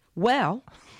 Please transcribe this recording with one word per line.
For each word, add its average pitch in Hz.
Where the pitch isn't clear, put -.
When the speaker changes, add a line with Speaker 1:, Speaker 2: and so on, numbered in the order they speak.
Speaker 1:
Well. 226
Speaker 2:
<laughs> -